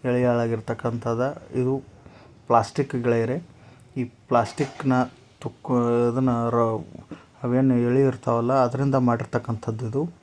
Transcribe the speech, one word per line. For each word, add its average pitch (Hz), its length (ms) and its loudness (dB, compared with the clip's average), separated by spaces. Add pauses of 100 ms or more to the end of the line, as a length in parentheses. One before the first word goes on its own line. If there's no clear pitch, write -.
ಎಳೆಯಾಳಾಗಿರ್ತಕ್ಕಂಥದ್ದು. 120 1600 -2
ಇದು 127 140 0 (720)
ಪ್ಲಾಸ್ಟಿಕ್ 120 500 2
ಗೆಳೆಯರೇ. 120 420 0 (580)
ಈ 127 80 -4
ಪ್ಲಾಸ್ಟಿಕ್ನ 127 880 -2 (460)
ತುಕ್ಕು, - 340 -6 (380)
ಇದನ್ನ 120 360 0
ರ-, 113 340 0 (600)
ಅವೇನು 127 360 2
ಎಳೆ 120 220 2
ಇರ್ತಾವಲ್ಲ, 120 520 0
ಅದರಿಂದ 131 420 2
ಮಾಡಿರ್ತಕ್ಕಂಥದ್ದು 117 920 -2
ಇದು. 135 160 -2 (200)